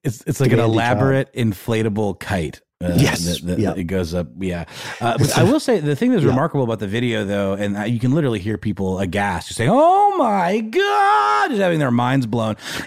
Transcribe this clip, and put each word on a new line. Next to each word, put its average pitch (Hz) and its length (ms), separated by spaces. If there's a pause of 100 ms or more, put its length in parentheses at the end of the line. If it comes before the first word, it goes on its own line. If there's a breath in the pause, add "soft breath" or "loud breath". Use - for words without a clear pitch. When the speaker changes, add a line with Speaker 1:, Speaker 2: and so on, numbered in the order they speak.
Speaker 1:
it's, - 220
it's - 140
like 123 120
an 113 60
Speaker 2:
demanding 113 200
job. 120 180
Speaker 1:
elaborate 135 380
inflatable 110 840
kite. 85 420 (220)
Uh, 87 140
Speaker 2:
Yes. 85 280
Speaker 1:
that, 85 220
that, 90 120
Speaker 2:
Yeah. 101 120
Speaker 1:
that 85 80
it 90 60
goes 87 300
up. 87 140 (100)
Yeah. 87 260 (360 loud breath)
Uh, 117 180
but 135 200
Speaker 2:
<laughs> - 0
Speaker 1:
I 160 60
will 285 160
say 220 200
the 147 140
thing 240 180
that's 190 100
Speaker 2:
Yeah. 139 80
Speaker 1:
remarkable 139 340
about 113 160
the 101 80
video, 113 360
though, 101 280
and, 101 240
uh, 107 60
you 113 180
can 127 120
literally 131 280
hear 104 180
people 92 400
aghast, 95 500
just - 100
saying, 117 140
"Oh 381 460
my 208 420
God," 403 880
just 208 100
having 175 180
their 139 120
minds 123 360
blown. 110 300 (300 loud breath)